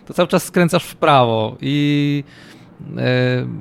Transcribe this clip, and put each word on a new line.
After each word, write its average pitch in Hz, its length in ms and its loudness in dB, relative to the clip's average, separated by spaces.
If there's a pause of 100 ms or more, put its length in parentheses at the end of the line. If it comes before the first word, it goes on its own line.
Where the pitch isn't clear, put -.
to - 80 -16
cały 175 140 0
czas 175 160 0
skręcasz 175 400 0
w - 120 -18
prawo 123 640 2
i, 143 640 0 (760)
e, 127 480 0 (140)